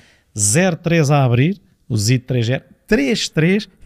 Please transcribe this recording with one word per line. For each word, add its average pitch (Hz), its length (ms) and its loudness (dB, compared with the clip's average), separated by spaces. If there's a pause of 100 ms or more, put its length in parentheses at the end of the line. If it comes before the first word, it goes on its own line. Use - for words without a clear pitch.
(380)
Zero 147 380 0
três 160 340 0
a 147 120 4
abrir, 131 380 0 (280)
o 127 80 -4
Zit 117 280 0
três 120 220 -2
zero, 127 180 -4 (220)
três 254 420 -2
três, 180 400 -2 (180)